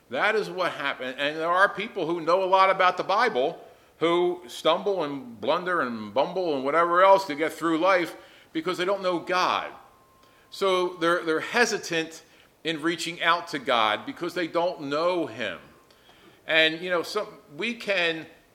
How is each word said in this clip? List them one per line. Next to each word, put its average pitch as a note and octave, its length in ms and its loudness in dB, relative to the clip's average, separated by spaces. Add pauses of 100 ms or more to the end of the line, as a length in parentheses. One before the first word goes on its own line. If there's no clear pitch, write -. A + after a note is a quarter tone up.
That F#3 260 0
is F#3 140 -2
what F3 220 -4
happened. C3 480 -6
And D3 180 -2
there D#3+ 140 -2
are G3 180 4
people F#3+ 380 -6
who E3+ 120 -2
know F3 240 2
a F#3 60 -2
lot F#3+ 220 6
about F#3 260 4
the - 60 -2
Bible F#3 600 0 (360)
who F3 480 2
stumble F3+ 560 0
and B2+ 360 -8
blunder E3+ 420 0
and A2 320 -6
bumble E3+ 420 0
and C3 80 -2
whatever E3+ 400 4
else G3 220 8
to D3 100 -6
get D3+ 160 -2
through D#3+ 260 0
life F3+ 380 2 (380)
because E3 240 -4
they F3 80 -2
don't G3 180 0
know F3+ 160 -2
God. C3+ 500 0 (800)
So F#3 460 0
they're, E3+ 280 2
they're D#3+ 180 0
hesitant E3+ 800 -2 (400)
in D#3 180 -4
reaching E3+ 400 -4
out E3+ 280 2
to D3+ 100 -6
God A2 460 2
because D#3+ 280 -8
they F3+ 140 -4
don't E3+ 360 -2
know D#3+ 420 -2
him. A2 340 -8 (880)
And, D#3+ 320 2
you F3+ 100 -8
know, E3+ 140 0
some, - 240 -6 (300)
we A3 160 -4
can, E3+ 520 -2 (300)